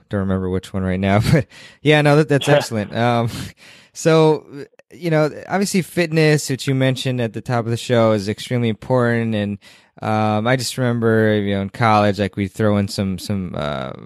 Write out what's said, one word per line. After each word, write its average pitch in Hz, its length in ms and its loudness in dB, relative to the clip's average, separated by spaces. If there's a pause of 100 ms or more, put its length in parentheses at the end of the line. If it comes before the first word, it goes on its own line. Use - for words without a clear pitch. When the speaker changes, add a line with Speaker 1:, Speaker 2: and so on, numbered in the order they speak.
Speaker 1:
don't 104 120 -4
remember 95 300 -2
which 92 220 -6
one 95 100 -4
right 92 180 -2
now, 98 200 2
<laughs> - 120 2
but 147 140 2 (360)
yeah, 151 200 4
no, 147 140 4
that, 156 120 2
that's 143 200 0
Speaker 2:
<laughs> - 0 -
Speaker 1:
excellent. 120 460 0
Um, 117 340 0 (640)
so, 160 540 2 (460)
you 160 180 -6
know, 151 200 2 (180)
obviously 190 340 0
fitness, 156 680 0
which 131 160 -4
you 139 80 0
mentioned 131 460 0
at 110 140 -2
the 113 60 -8
top 120 260 -2
of 117 40 -4
the 113 60 0
show, 113 360 2
is 101 160 -2
extremely 120 400 -4
important. 117 640 0
And, 101 240 -2 (440)
um, 107 440 0
I 127 100 2
just 120 200 -6
remember, 113 640 2
you 101 140 -2
know, 98 80 -2
in 98 80 -6
college, 104 480 2
like, 98 180 -2
we'd 101 160 -2
throw 104 240 0
in 98 100 0
some, 95 320 -4
some, 95 360 -6
uh, 71 380 -6 (140)